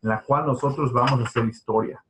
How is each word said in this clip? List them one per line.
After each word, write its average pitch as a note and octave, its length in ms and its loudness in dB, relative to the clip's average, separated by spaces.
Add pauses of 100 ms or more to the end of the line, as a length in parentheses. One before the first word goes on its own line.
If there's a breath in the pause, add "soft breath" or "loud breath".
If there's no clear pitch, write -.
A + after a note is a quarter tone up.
en A2 80 -4
la A2 140 -2
cual D3 220 0
nosotros C#3 460 0
vamos B2+ 300 2
a - 20 0
hacer A2+ 220 0
historia. A2 640 -2